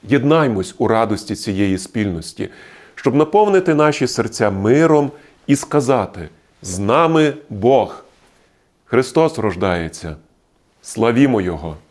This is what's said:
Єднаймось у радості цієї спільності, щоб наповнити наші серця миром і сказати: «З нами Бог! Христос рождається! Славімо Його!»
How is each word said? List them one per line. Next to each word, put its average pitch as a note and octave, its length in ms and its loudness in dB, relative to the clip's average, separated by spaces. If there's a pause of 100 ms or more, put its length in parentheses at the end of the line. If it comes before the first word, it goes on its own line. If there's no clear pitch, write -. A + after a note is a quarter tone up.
Єднаймось C3 760 0
у A2+ 100 0
радості A2 460 0
цієї G2 440 -2
спільності, F#2+ 720 -6 (460)
щоб B2 200 -2
наповнити F#3 600 2
наші D3+ 320 2
серця A2 440 -2
миром C#3+ 600 2 (360)
і C#3+ 100 2
сказати: A#2+ 720 -2 (340)
«З F2+ 160 -8
нами D3+ 560 2 (160)
Бог! A2+ 540 0 (800)
Христос C3+ 540 0
рождається! F2 800 -4 (680)
Славімо A#2+ 580 2
Його!» D#2+ 360 -6 (140)